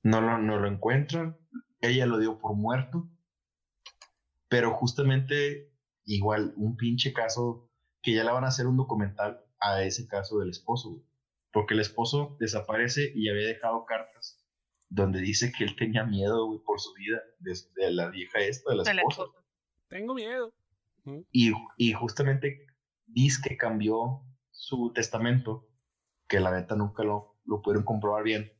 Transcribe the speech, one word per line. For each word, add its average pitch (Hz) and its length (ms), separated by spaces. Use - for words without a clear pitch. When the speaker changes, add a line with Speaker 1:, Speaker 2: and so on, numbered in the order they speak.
Speaker 1:
No 110 180
lo, 113 180
no 107 200
lo 101 100
encuentran, 143 680
ella 127 260
lo 113 120
dio 110 200
por 104 180
muerto, 127 520
pero 117 260
justamente 143 1000
igual 104 520
un 113 200
pinche 120 380
caso 120 560
que 120 120
ya 110 100
le 117 80
van 127 120
a 131 40
hacer 127 180
un 127 100
documental 107 640
a 98 220
ese 95 240
caso 101 340
del 90 100
esposo, - 400
güey. - 140
Porque 104 220
el 107 60
esposo 139 600
desaparece 117 760
y 107 160
había 104 160
dejado 113 400
cartas - 580
donde 95 300
dice 107 360
que - 80
él - 120
tenía 110 280
miedo, 110 420
güey, 110 140
por 104 200
su - 140
vida 104 240
de, 90 160
de 95 160
la 87 180
vieja 92 300
esta, 123 300
de 113 60
la 98 60
Speaker 2:
De 208 120
la 180 80
Speaker 1:
esposa. - 200
Speaker 2:
esposa. - 240
Speaker 3:
Tengo 214 260
miedo. 233 380
Ujú. 143 280
Speaker 1:
Y, 117 200
y 117 160
justamente 135 720
dice 131 420
que - 80
cambió 113 680
su 120 420
testamento, 117 760
que 98 120
la 92 100
neta 92 260
nunca 101 280
lo, 104 420
lo 107 160
pudieron 104 220
comprobar 107 400
bien. 107 360